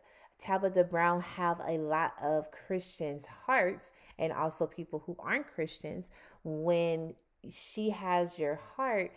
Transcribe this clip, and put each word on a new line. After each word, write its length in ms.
Tabitha 460
Brown 360
have 400
a 180
lot 440
of 280
Christians' 760
hearts 640
and 140
also 340
people 340
who 180
aren't 300
Christians, 640
when 680
she 400
has 480
your 160
heart, 640